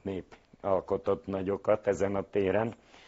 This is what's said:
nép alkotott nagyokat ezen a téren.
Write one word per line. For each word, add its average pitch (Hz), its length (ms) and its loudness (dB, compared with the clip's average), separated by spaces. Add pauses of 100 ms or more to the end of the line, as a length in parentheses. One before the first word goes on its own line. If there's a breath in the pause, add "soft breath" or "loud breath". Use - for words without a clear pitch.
nép 95 340 -8 (260)
alkotott 98 640 0
nagyokat 98 640 0
ezen 98 280 0
a 95 140 -4
téren. 104 460 0 (320 loud breath)